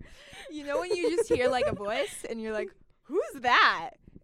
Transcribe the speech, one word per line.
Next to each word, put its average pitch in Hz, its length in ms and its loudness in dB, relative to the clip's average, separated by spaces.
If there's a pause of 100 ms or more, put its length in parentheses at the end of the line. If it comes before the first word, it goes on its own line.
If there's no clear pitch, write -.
(500)
You 302 160 -10
know 285 140 0
when 370 160 0
you 349 200 2
just 427 160 -2
hear, 480 180 4
like, 254 180 2
a - 80 0
voice 240 540 -4
and 226 120 -6
you're 220 120 -4
like, 214 180 -4 (320)
"Who's 440 380 -2
that?" 240 500 4 (320)